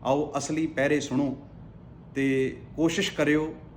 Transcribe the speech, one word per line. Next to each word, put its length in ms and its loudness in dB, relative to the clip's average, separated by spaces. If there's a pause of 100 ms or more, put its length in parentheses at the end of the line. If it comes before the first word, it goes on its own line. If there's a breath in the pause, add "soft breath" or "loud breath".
ਆਓ 340 2
ਅਸਲੀ 280 0
ਪਹਿਰੇ 340 2
ਸੁਣੋ 360 0 (760)
ਤੇ 420 2 (200)
ਕੋਸ਼ਿਸ਼ 360 2
ਕਰਿਓ 420 2 (220)